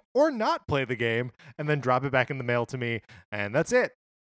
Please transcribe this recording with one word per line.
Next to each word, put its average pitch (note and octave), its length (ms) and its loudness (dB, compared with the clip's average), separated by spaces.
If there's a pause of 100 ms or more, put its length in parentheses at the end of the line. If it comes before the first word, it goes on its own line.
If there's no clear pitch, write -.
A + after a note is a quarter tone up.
(140)
or D4 160 6
not C#4 380 -2
play C#3 180 0
the B2 100 -4
game, A#2 360 0 (260)
and D3+ 100 -6
then D3+ 120 2
drop B2+ 240 2
it C#3 80 -4
back B2+ 180 2
in C#3 80 -6
the C3 60 -8
mail A#2+ 240 0
to C3+ 100 -10
me, A#2 240 -4 (300)
and G#2 240 -4
that's D#3+ 160 0
it. A#3+ 220 2 (360)